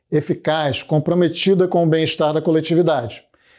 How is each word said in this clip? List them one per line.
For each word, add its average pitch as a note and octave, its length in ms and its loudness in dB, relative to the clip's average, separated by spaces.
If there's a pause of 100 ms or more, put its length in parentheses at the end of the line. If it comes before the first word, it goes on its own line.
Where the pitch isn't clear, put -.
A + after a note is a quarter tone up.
eficaz, D3+ 720 -2
comprometida E3+ 840 0
com F3+ 160 0
o E3+ 40 2
bem-estar D#3 460 0
da D#3 80 0
coletividade. D#3+ 840 0 (360)